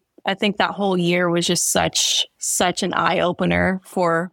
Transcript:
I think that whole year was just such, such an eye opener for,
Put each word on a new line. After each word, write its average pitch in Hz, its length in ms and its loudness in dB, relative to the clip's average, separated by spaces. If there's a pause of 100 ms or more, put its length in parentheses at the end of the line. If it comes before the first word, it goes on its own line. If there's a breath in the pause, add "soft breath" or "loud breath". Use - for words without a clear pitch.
(260)
I 196 80 -2
think 202 240 -2
that 175 140 0
whole 190 260 0
year 175 320 2
was 170 180 0
just - 240 0
such, - 540 0 (120)
such - 460 -2
an 180 100 -2
eye 170 260 0
opener 175 680 0
for, 170 480 0